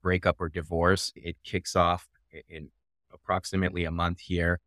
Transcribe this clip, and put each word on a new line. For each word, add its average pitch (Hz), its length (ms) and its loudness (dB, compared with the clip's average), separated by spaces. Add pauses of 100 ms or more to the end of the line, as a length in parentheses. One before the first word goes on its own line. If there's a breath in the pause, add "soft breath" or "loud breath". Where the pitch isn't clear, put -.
breakup, 90 380 2
or 85 100 -4
divorce. 85 640 0
It 85 280 -10
kicks - 320 -6
off 87 320 2 (260)
i-, 78 140 -16
in 78 220 -16 (420)
approximately 87 720 -2
a 80 60 -4
month 87 280 -2
here. 85 480 0